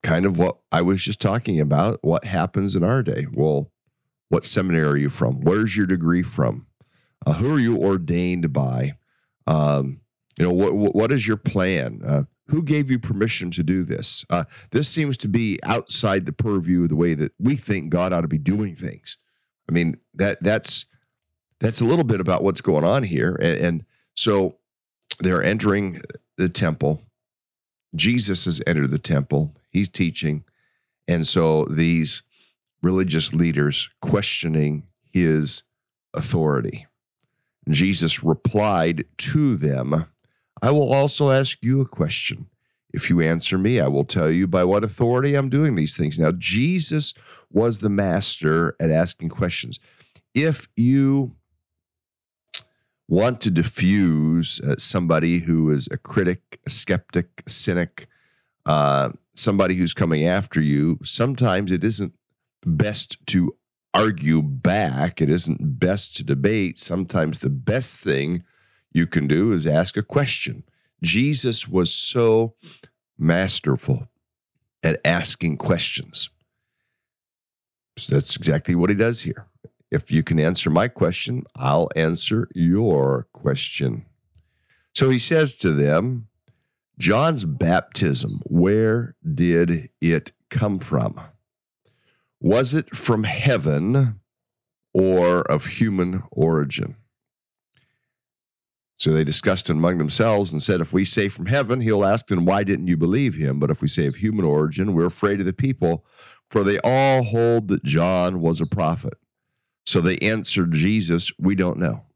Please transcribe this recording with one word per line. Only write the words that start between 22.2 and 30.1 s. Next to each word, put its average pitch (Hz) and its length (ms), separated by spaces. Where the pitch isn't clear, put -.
about 87 220
what's 95 180
going 76 240
on 123 180
here. 85 380
And, 85 180
and 85 260
so 98 440
they're 90 240
entering 101 580
the 92 120
temple. 78 520
Jesus 147 500
has 85 220
entered 73 240
the 73 80
temple. 73 560
He's - 180
teaching. 78 540